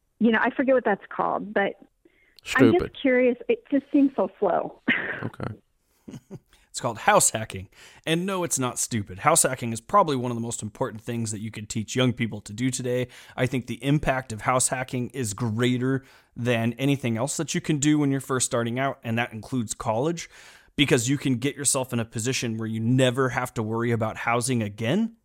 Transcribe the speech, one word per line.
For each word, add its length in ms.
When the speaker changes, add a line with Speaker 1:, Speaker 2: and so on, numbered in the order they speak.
Speaker 1:
You 120
know, 100
I 80
forget 260
what 80
that's 240
called, 460
but 220
I'm 160
Speaker 2:
Stupid. 100
Speaker 1:
just 200
curious. 360
It 240
just 220
seems 240
so 120
slow. 500
<laughs> 340
Speaker 2:
Okay. 300
Speaker 3:
<laughs> 80
It's 80
called 160
house 320
hacking. 400
And 220
no, 180
it's 140
not 220
stupid. 400
House 240
hacking 300
is 60
probably 360
one 160
of 40
the 60
most 220
important 400
things 260
that 100
you 120
can 160
teach 280
young 180
people 280
to 100
do 200
today. 380
I 80
think 220
the 160
impact 500
of 80
house 280
hacking 420
is 240
greater 680
than 440
anything 360
else 220
that 160
you 80
can 160
do 220
when 100
you're 100
first 280
starting 320
out, 240
and 160
that 140
includes 420
college, 560
because 320
you 120
can 160
get 200
yourself 380
in 60
a 60
position 520
where 100
you 120
never 500
have 240
to 80
worry 300
about 260
housing 460
again 600